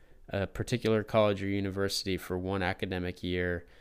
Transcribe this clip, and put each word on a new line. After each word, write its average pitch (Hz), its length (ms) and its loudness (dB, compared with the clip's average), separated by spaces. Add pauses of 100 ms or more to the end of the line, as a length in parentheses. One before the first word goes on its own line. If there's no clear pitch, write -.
(300)
a 98 160 0
particular 110 560 0
college 104 400 4
or 98 60 -2
university 98 680 0
for 90 220 -4
one 92 240 -2
academic 92 600 -2
year. 90 440 0 (140)